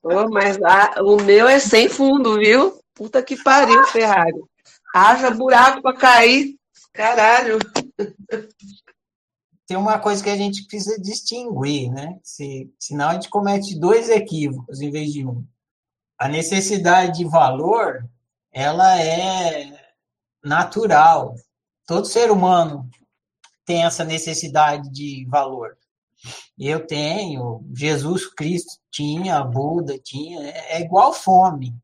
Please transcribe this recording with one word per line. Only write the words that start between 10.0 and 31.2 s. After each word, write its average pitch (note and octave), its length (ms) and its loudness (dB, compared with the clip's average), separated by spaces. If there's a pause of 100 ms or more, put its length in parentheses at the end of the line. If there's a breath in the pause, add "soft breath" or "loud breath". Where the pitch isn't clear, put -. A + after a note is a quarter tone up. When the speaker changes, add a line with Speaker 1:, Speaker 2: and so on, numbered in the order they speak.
Speaker 2:
que G#3 60 -2
a G3+ 80 -2
gente G3+ 300 -6
precisa G#3 340 -8
distinguir, D#3+ 920 -8
né? D3+ 320 -12
Se, C3+ 560 -16
senão D3 300 -6
a F3+ 40 -2
gente F#3+ 160 -10
comete G3 500 -4
dois A3+ 300 2
equívocos D3 720 -4
em C#3+ 120 -8
vez D3+ 200 -8
de C#3 140 -10
um. B2 200 -10 (720)
A C3+ 100 -6
necessidade F3 880 0
de F3 80 -4
valor, D3+ 840 0 (440)
ela E3+ 500 2
é D#3+ 920 -6 (500)
natural. D#3+ 920 2 (500)
Todo G3 200 -4
ser A3+ 260 2
humano E3 580 0 (760)
tem E3+ 180 -2
essa E3 220 -2
necessidade D3+ 840 -4
de C3+ 400 -12
valor. C3 480 -4 (800 loud breath)
Eu D#3 300 -6
tenho, D3 760 -8 (120)
Jesus D3+ 500 -4
Cristo - 540 -10 (100)
tinha, D3+ 540 -6
Buda C#3 560 -6
tinha, D#3 420 -14
é, D#3+ 360 -12
é E3+ 40 -6
igual G3 320 2
fome. F3+ 720 0